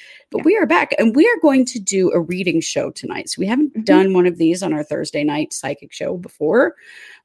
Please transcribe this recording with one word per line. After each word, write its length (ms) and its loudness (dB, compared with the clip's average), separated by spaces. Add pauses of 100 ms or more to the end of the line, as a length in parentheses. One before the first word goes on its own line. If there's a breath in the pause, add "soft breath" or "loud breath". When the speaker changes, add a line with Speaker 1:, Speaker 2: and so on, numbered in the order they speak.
(320 loud breath)
Speaker 1:
But 80 -4
Speaker 2:
Yeah. 60 -12
Speaker 1:
we 120 4
are 80 2
back, 320 0
and 180 2
we 120 6
are 140 2
going 240 4
to 140 -8
do 320 0
a 80 2
reading 400 -2
show 300 -4
tonight. 400 -10
So 120 -6
we 60 -2
haven't 260 0
Speaker 2:
Mm-hmm. 100 -6
Speaker 1:
done 300 4
one 120 4
of 140 0
these 240 0
on 100 -2
our 100 -4
Thursday 400 -6
night 300 -2
psychic 400 -8
show 240 -6
before, 560 0 (520 loud breath)